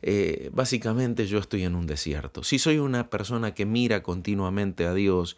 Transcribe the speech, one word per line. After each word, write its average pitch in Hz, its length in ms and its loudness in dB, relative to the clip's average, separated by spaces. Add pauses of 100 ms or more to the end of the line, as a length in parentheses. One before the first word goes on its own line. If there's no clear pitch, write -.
eh, 87 520 0
básicamente 120 720 0
yo 104 120 0
estoy 95 260 -2
en 87 100 0
un 87 120 -2
desierto. 73 580 -4
Si 139 140 0
soy 156 200 4
una 127 320 -2
persona 110 440 -2
que 101 120 0
mira 113 360 2
continuamente 95 840 0
a 90 80 0
Dios 92 440 2